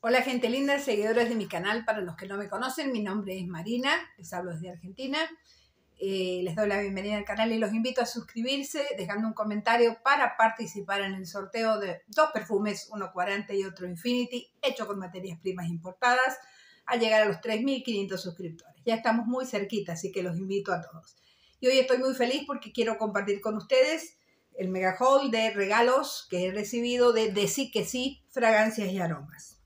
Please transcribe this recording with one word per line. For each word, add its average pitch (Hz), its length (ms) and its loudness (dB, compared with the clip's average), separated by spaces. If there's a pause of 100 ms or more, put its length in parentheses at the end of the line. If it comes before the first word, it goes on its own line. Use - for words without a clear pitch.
Hola, 247 180 4
gente 247 280 0
linda, 277 300 2
seguidores 226 480 2
de 226 80 -2
mi 202 100 -2
canal. 202 380 -2
Para 214 160 0
los 175 160 -8
que 190 100 -12
no 196 100 -8
me 202 120 -8
conocen, 262 420 -4
mi 214 140 -2
nombre 190 340 -4
es 180 80 -6
Marina, 233 500 0 (220)
les 185 140 -14
hablo 180 200 -6
desde 170 180 -8
Argentina. 196 460 -8 (840)
Eh, 185 420 -2
les 170 140 -4
doy 208 120 2
la 202 120 0
bienvenida 202 360 -4
al 202 80 -4
canal 220 280 -2
y 226 80 0
los 208 120 0
invito 240 300 0
a 233 40 2
suscribirse 277 760 -4 (140)
dejando 208 300 -4
un 214 40 -4
comentario 226 680 2
para 269 340 2
participar 202 680 0
en 196 120 -4
el 185 100 -8
sorteo 208 540 -2
de 190 300 -6
dos 311 240 2
perfumes, 208 580 -2
uno 202 220 -8
Quarante 196 440 -2
y 196 60 0
otro 185 240 -8
Infinity, 240 760 -4
hecho 254 280 -2
con 202 100 -6
materias 180 420 -10
primas 180 280 -4
importadas, 247 680 0 (500)
al 247 120 0
llegar 220 240 6
a 214 40 6
los 202 140 0
tres 220 220 -2
mil 269 220 0
quinientos 196 380 -4
suscriptores. - 640 -12
Ya 226 120 2
estamos 226 300 0
muy 254 200 -2
cerquita, 202 460 -4
así 180 180 -6
que 185 140 -4
los 170 120 -4
invito 196 360 -2
a 170 80 -2
todos. - 360 -18 (440)
Y 254 80 2
hoy 262 100 6
estoy 254 200 4
muy 262 160 2
feliz 254 300 0
porque - 280 -8
quiero 226 260 0
compartir 202 420 -2
con 214 160 -2
ustedes 285 640 2 (380)
el 190 120 -4
mega 185 300 0
haul 269 320 6
de 220 220 2
regalos 240 760 2
que 180 200 0
he - 20 0
recibido 240 640 2
de 220 180 4
De 196 160 2
Sí - 240 -2
Que - 140 0
Sí, 262 460 -4
Fragancias 220 580 4
y 190 100 -2
Aromas. 156 680 -6